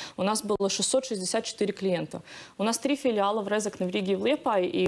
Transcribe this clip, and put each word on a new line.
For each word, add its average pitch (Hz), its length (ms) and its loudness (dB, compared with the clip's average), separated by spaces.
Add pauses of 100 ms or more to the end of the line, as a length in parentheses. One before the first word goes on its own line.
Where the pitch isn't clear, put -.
(180)
у 190 60 -2
нас 202 200 0
было 202 260 0
шестьсот 254 360 2
шестьдесят 214 400 -2
четыре 202 280 -2
клиента. 170 480 -2 (360)
У 196 60 0
нас 226 140 0
три 277 180 2
филиала 214 460 2
в 196 80 -4
Резекне, 208 380 0
в - 40 -2
Риге 196 220 0
и - 20 2
в 196 100 -2
Лиепае, 233 440 2
и 185 180 2